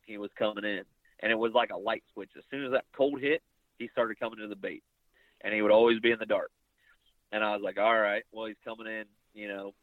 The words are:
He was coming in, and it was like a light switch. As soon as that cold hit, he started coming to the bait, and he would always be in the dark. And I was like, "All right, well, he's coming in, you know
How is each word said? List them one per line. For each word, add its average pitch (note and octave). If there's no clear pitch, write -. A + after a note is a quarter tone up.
He G#2+
was G2+
coming G#2+
in, G2
and G#2+
it A2
was A2+
like A#2
a F#2
light G#2+
switch. G2
As -
soon C#3
as B2+
that C3
cold C#3
hit, C#3+
he A#2+
started A2+
coming A2+
to G#2+
the G#2
bait, G2
and G#2
he G#2+
would G#2
always A#2
be A#2
in A2+
the A2
dark. G2+
And G#2+
I G#2+
was G2+
like, G2
"All A2
right, G#2
well, A2
he's A2
coming A2+
in, A2
you G#2+
know G2